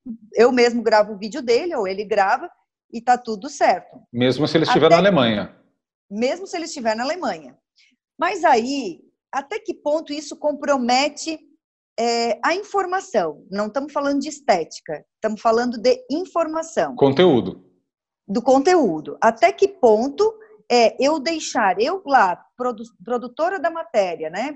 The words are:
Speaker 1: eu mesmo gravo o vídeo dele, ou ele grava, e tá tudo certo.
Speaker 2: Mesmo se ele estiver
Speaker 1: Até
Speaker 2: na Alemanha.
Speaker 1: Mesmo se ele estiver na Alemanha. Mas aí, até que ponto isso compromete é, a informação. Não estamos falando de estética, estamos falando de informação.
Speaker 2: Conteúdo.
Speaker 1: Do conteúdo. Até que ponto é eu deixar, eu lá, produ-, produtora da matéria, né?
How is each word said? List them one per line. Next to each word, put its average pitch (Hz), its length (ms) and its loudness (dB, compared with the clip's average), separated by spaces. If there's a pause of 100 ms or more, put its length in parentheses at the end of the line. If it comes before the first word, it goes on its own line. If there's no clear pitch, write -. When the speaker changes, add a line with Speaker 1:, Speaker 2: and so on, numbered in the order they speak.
(340)
Speaker 1:
eu 240 180 6
mesmo 240 300 2
gravo 214 320 2
o 190 40 -14
vídeo 220 220 -10
dele, 269 340 0
ou 202 140 -4
ele 196 160 -6
grava, 208 460 0 (420)
e 233 80 -10
tá 247 160 2
tudo 226 320 -8
certo. 247 500 0 (140)
Speaker 2:
Mesmo 127 340 0
se - 120 2
ele 156 60 2
estiver 156 220 4
Speaker 1:
Até 165 100 6
Speaker 2:
na 170 40 6
Alemanha. 120 560 2 (540)
Speaker 1:
Mesmo 269 360 -4
se 370 100 -10
ele 330 100 -8
estiver 226 280 -4
na 233 100 -6
Alemanha. 247 520 -8 (600)
Mas 330 260 -4
aí, 254 560 0 (320)
até 269 260 -8
que 349 140 -10
ponto 294 400 -4
isso 294 240 -12
compromete 285 1040 -2 (600)
é, 233 420 -2
a 311 120 0
informação. 359 960 -4
Não 208 160 -4
estamos 277 260 -6
falando 285 280 -2
de 294 80 -6
estética, 196 760 -4 (120)
estamos 214 240 -6
falando 233 380 0
de 247 320 0
informação. 320 840 -4
Speaker 2:
Conteúdo. 135 680 2 (640)
Speaker 1:
Do 202 140 -4
conteúdo. 262 800 2
Até 233 320 4
que 392 160 2
ponto 277 640 2 (360)
é 233 340 4
eu 311 160 2
deixar, 247 600 -2
eu 349 260 -2
lá, 220 360 2 (140)
produ-, 240 280 -6 (200)
produtora 247 560 -4
da 330 100 -2
matéria, 190 600 -4
né? 247 260 -8